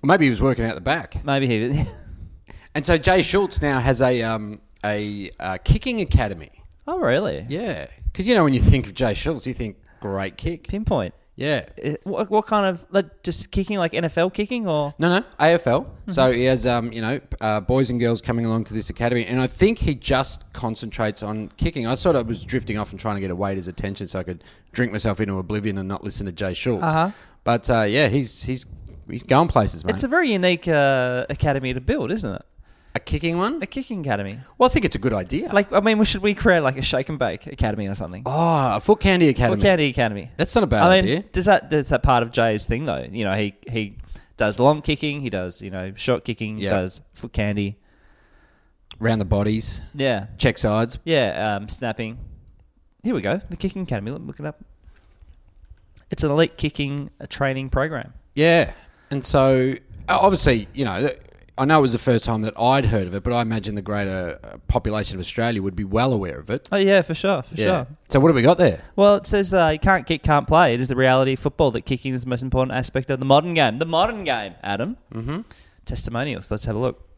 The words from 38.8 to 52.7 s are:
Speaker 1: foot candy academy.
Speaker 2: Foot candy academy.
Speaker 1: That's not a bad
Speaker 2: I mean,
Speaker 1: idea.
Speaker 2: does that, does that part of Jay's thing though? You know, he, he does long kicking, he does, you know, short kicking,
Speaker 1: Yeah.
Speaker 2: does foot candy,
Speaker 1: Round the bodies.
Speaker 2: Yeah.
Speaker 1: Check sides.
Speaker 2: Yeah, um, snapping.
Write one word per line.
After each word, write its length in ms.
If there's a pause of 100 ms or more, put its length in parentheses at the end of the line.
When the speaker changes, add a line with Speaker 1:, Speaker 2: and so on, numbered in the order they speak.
Speaker 1:
foot 200
candy 280
academy. 320
Speaker 2:
Foot 60
candy 240
academy. 480
Speaker 1:
That's 160
not 100
a 20
bad 160
Speaker 2:
I 60 (140)
mean, 20
Speaker 1:
idea. 260
Speaker 2:
does 140
that, 240
does 220
that 120
part 200
of 100
Jay's 320
thing 220
though? 240
You 160
know, 80
he, 200 (160)
he 280 (400)
does 200
long 220
kicking, 400
he 80
does, 320
you 100
know, 240
short 300
kicking, 320
Speaker 1:
Yeah. 140
Speaker 2:
does 320 (100)
foot 220
candy, 420 (1200)
Speaker 1:
Round 220
the 60
bodies. 560 (120)
Speaker 2:
Yeah. 340 (100)
Speaker 1:
Check 180
sides. 480
Speaker 2:
Yeah, 520
um, 120
snapping. 480 (840)